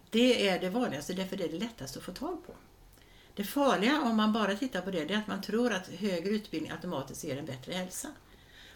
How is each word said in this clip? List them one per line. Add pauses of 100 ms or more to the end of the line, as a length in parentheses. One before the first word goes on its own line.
(100)
det
är
det
vanligaste,
därför
det
är
det
lättaste
att
få
tag
på. (800)
Det
farliga
om
man
bara
tittar
på
det,
det
är
att
man
tror
att
högre
utbildning
automatiskt
ger
en
bättre
hälsa. (680)